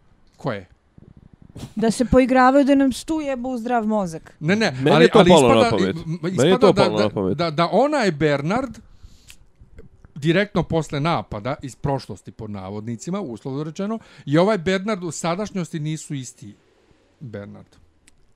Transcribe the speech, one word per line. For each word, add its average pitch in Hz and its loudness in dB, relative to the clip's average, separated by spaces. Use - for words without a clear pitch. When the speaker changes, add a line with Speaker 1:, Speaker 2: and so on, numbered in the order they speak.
Speaker 1:
Ko 143 -6
je? 98 -10
Speaker 2:
Da 220 2
se 247 -2
poigravaju 254 6
da 277 4
nam 269 4
stu 320 -6
jebu 262 -6
u 254 -6
zdrav 233 -2
mozak. 196 -4
Speaker 1:
Ne, 165 0
ne, 214 0
Speaker 3:
Meni 131 0
Speaker 1:
ali, 165 8
Speaker 3:
je - 6
to 220 6
Speaker 1:
ali 175 8
Speaker 3:
palo 170 8
Speaker 1:
ispada, 113 6
Speaker 3:
na 107 4
pamet. 95 0
Speaker 1:
i, 82 -10
m, - -8
Speaker 3:
Meni 180 -6
je 131 4
Speaker 1:
ispada 226 4
Speaker 3:
to 202 6
Speaker 1:
da, - 2
Speaker 3:
palo 107 0
na 107 2
Speaker 1:
da, 107 0
Speaker 3:
pamet. 98 -2
Speaker 1:
da, 165 -2
da 165 0
onaj 247 2
Bernard 156 -2
direktno 165 -2
posle 160 -4
napada 127 -4
iz 131 -14
prošlosti, 127 -8
pod 107 -14
navodnicima, 107 -10
uslovno 135 -10
rečeno, 196 -8
i 143 0
ovaj 196 2
Bernard 190 -4
u 170 -8
sadašnjosti 175 -6
nisu 151 -8
isti 120 -14
Bernard. 104 -16